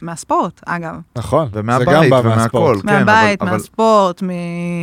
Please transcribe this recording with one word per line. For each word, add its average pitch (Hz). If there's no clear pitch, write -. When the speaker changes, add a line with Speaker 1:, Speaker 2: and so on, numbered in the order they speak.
Speaker 1:
מהספורט, 175
אגב. 170
Speaker 2:
נכון, 139
זה 107
Speaker 3:
ומהבית, 123
Speaker 2:
גם 143
בא 131
Speaker 3:
ומהכל, 117
Speaker 2:
מהספורט. 113
Speaker 3:
כן, 208
אבל, 202
Speaker 1:
מהבית, 208
Speaker 3:
אבל 185
Speaker 1:
מהספורט, 196
מ-, 185